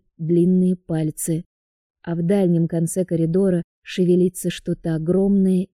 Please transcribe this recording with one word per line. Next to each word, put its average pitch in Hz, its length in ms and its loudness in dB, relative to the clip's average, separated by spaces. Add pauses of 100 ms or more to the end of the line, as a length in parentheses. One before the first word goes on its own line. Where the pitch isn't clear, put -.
(180)
длинные 180 580 2
пальцы. 160 720 -6 (580)
А 170 120 -6
в 170 60 -4
дальнем 175 460 2
конце 170 380 -2
коридора 170 580 0 (180)
шевелится 180 680 0
что-то - 420 -6
огромное 190 760 0 (100)